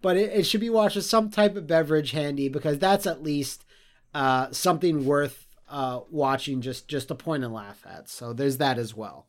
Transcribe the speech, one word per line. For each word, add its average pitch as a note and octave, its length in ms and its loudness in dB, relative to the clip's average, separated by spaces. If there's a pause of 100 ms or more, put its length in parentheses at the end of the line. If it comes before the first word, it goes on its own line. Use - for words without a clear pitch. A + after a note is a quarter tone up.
but F#3 160 2
it, G#3 160 2
it G3 140 2
should G#3 140 0
be A#3 100 -2
watched G#3+ 240 4
with G3 100 -4
some A3 240 2
type G#3 280 2
of E3 100 -8
beverage D#3 460 2
handy, C#3+ 360 -2
because D3 300 -2
that's G3+ 280 2
at D#3 180 -4
least, D3 400 -4 (500)
uh, C3 380 2
something D#3+ 520 2
worth, C#3+ 380 0 (260)
uh, C3 320 -6 (100)
watching C3+ 500 0
just, B2 260 -8
just C#3 220 -6
to D#3+ 60 -6
point D3 300 -4
and A#2 80 -6
laugh G2+ 340 -14
at. F2+ 220 -18
So A#2 240 -10
there's C3+ 260 0
that C3+ 200 2
as A2 160 -6
well. G2+ 340 -14